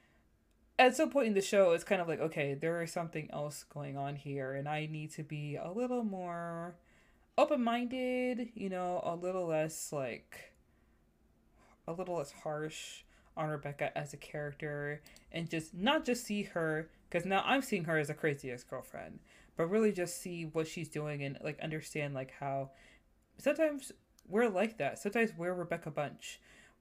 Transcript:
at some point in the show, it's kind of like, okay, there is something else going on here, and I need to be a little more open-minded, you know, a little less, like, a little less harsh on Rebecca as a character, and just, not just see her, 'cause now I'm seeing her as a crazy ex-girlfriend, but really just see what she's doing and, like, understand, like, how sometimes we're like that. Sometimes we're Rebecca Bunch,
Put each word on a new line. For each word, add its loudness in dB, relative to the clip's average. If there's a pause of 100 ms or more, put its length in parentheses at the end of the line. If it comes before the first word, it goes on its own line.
(800)
at 10
some 4
point 4
in 2
the 6
show, 8
it's 4
kind 4
of -2
like, 0
okay, 0
there 0
is -4
something -4
else -6
going -8
on -4
here, -4
and -4
I -2
need -6
to -10
be -6
a -6
little 0
more -4 (640)
open-minded, 2
you -4
know, 0
a 0
little -2
less, 0
like, -6 (1300)
a -4
little -4
less -4
harsh -6 (340)
on -2
Rebecca -2
as -6
a -12
character, -6 (280)
and -4
just, -4
not 4
just 0
see -2
her, 0 (220)
'cause 0
now 4
I'm 4
seeing 0
her 4
as 2
a -2
crazy 0
ex-girlfriend, -10 (360)
but 2
really 6
just -2
see -6
what 0
she's -6
doing -4
and, -4
like, -4
understand, -4
like, -4
how -4 (640)
sometimes 0 (340)
we're 4
like 2
that. 0
Sometimes 2
we're -2
Rebecca -4
Bunch, -6 (400)